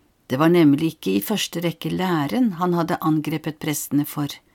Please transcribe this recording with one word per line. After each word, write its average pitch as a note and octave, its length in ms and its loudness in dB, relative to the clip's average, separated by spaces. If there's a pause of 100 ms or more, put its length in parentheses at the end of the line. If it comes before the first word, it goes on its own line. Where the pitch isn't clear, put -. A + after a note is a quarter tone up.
(260)
Det C3 160 -4
var D#3+ 80 4
nemlig D#3+ 460 4
ikke F#3+ 240 -2
i - 20 0
første F#3+ 400 -4
rekke E3+ 320 -4
læren F3+ 640 0
han F3+ 160 0
hadde E3+ 320 0
angrepet D#3 560 -2
prestene D3 480 -2
for, C#3+ 240 -6 (220)